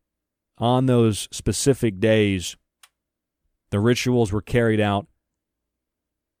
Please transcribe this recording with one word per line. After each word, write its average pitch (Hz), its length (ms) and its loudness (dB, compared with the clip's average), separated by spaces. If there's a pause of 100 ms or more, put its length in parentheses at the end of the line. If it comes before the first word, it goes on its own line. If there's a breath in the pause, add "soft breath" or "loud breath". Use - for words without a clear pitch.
(580)
on 127 280 0
those 117 440 2
specific 113 720 -2
days, 104 560 0 (1120)
the 101 100 -2
rituals 120 520 0
were 104 100 -4
carried 113 380 0
out 101 260 -2 (1300)